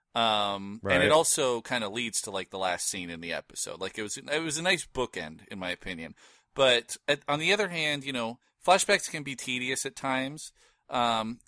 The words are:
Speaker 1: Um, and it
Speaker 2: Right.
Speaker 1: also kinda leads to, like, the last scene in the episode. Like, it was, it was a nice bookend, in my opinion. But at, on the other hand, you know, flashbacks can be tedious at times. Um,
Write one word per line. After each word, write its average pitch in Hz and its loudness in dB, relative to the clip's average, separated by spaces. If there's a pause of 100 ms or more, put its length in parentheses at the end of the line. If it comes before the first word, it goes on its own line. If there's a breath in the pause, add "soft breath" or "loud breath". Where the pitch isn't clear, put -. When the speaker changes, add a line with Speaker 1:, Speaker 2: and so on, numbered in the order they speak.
(180 soft breath)
Speaker 1:
Um, 101 0
and 98 2
it 143 4
Speaker 2:
Right. 143 4
Speaker 1:
also 139 4
kinda 113 -2
leads 113 -2
to, 107 -10
like, 95 -4
the 98 -8
last 90 0
scene 87 -6
in 82 -8
the 85 -6
episode. - -6
Like, 95 -6
it 110 -4
was, 104 -6
it 147 -4
was 156 -4
a 165 -6
nice 180 0
bookend, 85 -6
in 101 -10
my 92 -4
opinion. 82 -8 (400 soft breath)
But 123 4 (100)
at, 147 2
on 147 2
the 170 2
other 208 2
hand, 151 -2
you 139 -4
know, 117 -4 (280)
flashbacks 190 6
can 151 -6
be 139 -6
tedious 127 -2
at 127 -6
times. 131 -2 (380 soft breath)
Um, 117 2